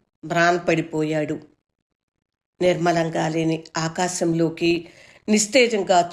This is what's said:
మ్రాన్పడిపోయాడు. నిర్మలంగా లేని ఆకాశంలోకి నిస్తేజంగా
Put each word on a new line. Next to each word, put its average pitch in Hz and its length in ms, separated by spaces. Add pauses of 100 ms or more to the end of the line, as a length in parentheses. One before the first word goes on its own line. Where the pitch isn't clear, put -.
(260)
మ్రాన్పడిపోయాడు. 160 1120 (1200)
నిర్మలంగా 170 640
లేని 160 360 (140)
ఆకాశంలోకి 165 1080 (420)
నిస్తేజంగా 214 840